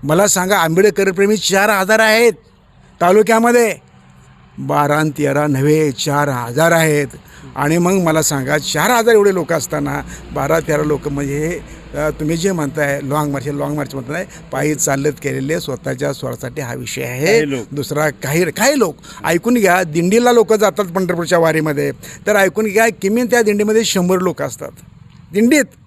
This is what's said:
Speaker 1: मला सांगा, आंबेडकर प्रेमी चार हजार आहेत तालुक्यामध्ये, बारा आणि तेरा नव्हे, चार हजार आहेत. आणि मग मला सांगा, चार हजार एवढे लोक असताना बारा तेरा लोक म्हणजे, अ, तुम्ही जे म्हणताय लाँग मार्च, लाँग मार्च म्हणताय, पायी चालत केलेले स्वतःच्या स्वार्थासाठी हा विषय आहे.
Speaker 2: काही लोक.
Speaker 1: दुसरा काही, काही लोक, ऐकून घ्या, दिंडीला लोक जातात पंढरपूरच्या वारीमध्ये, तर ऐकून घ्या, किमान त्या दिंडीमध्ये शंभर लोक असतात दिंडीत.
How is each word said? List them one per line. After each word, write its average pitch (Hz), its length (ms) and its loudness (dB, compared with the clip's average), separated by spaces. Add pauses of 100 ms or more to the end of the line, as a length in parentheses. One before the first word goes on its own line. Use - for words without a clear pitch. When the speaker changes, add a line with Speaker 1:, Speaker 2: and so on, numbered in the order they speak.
Speaker 1:
मला 165 240 2
सांगा, 185 320 0
आंबेडकर 190 520 2
प्रेमी 202 260 2
चार 196 340 0
हजार 202 280 2
आहेत 220 340 4 (680)
तालुक्यामध्ये, 226 880 4 (680)
बारा 143 380 0
आणि 156 220 0
तेरा 147 280 0
नव्हे, 151 440 2
चार 143 380 -2
हजार 127 440 0
आहेत. 151 340 2 (500)
आणि 147 220 2
मग 175 140 2
मला 160 300 2
सांगा, 143 360 -2
चार 156 320 -2
हजार 233 240 4
एवढे 202 200 6
लोक 170 180 -2
असताना 143 500 -4 (300)
बारा 147 280 0
तेरा 151 220 -2
लोक 151 260 -2
म्हणजे, 143 520 -4 (340)
अ, 151 160 -2
तुम्ही 156 260 -4
जे 190 160 0
म्हणताय 143 500 -2
लाँग 147 280 -2
मार्च, 135 180 -6
लाँग 143 260 -6
मार्च 143 200 -6
म्हणताय, 143 320 -8 (260)
पायी 143 220 -2
चालत 139 380 0 (100)
केलेले 139 380 -4
स्वतःच्या 139 520 -6
स्वार्थासाठी 123 480 -10
हा 123 140 -8
विषय 127 280 -10
आहे. 127 240 -4
Speaker 2:
काही 156 240 2
लोक. 123 220 -6
Speaker 1:
दुसरा 147 380 -2
काही, 147 340 -2
काही 247 340 2
लोक, 196 180 0 (280)
ऐकून 175 300 0
घ्या, 185 280 2
दिंडीला 185 500 2
लोक 226 200 4
जातात 208 320 2
पंढरपूरच्या 175 540 -2
वारीमध्ये, 156 540 0 (340)
तर 208 100 2
ऐकून 196 280 2
घ्या, 214 220 2 (160)
किमान 226 240 0
त्या 240 160 2
दिंडीमध्ये 208 420 2
शंभर 185 340 0
लोक 180 240 -2
असतात 139 300 -10 (600)
दिंडीत. 240 320 4 (220)